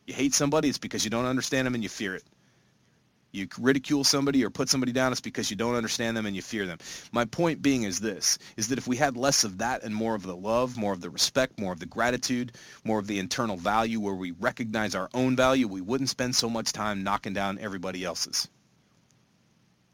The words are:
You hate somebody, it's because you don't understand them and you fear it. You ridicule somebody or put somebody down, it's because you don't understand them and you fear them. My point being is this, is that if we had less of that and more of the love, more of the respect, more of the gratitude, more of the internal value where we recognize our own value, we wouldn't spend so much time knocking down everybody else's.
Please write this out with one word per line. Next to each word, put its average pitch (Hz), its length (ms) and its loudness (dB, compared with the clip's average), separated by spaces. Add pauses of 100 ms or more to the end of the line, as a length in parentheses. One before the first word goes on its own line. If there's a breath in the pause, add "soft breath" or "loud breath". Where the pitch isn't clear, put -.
You - 80 -10
hate 135 180 2
somebody, 147 380 4
it's - 80 -2
because 110 260 -4
you 110 60 -2
don't 117 160 0
understand 131 400 0
them 123 80 0
and 117 80 -2
you 95 80 -4
fear 95 240 -4
it. 82 100 -12 (1080 soft breath)
You 98 160 -6 (140)
ridicule 139 440 4
somebody 139 380 4
or 101 80 0
put - 200 -2
somebody 127 200 2
down, 131 220 2
it's - 80 -2
because 110 300 -4
you 101 60 -4
don't 117 200 0
understand 113 400 0
them 110 100 0
and 98 80 -2
you 90 80 -4
fear 104 240 -4
them. 82 120 -8 (340 loud breath)
My 117 140 2
point 156 360 0
being 135 200 4
is 95 180 -2
this, 101 380 0 (180 loud breath)
is 110 120 -2
that 127 100 0
if - 100 -4
we 123 80 2
had 139 200 2
less 135 280 4
of 92 140 -4
that 113 260 -2
and 107 100 -4
more 110 220 0
of 90 80 -8
the 90 100 -8
love, 117 420 0
more 101 180 0
of 87 80 -6
the 87 80 -8
respect, 127 500 0
more 92 140 -2
of 82 40 -8
the 90 80 -10
gratitude, 123 680 0 (300 loud breath)
more 110 160 2
of 98 80 -2
the 101 140 0
internal 95 380 -2
value 113 420 2
where 101 140 -2
we 92 180 -4
recognize 107 640 -2
our 92 180 -4
own 127 220 2
value, 127 320 6
we 95 140 -6
wouldn't 131 280 0
spend 123 240 -2
so 117 160 2
much 113 220 -2
time 104 320 -2
knocking 101 300 0
down 98 260 0
everybody 92 440 -6
else's. - 440 -4 (1500)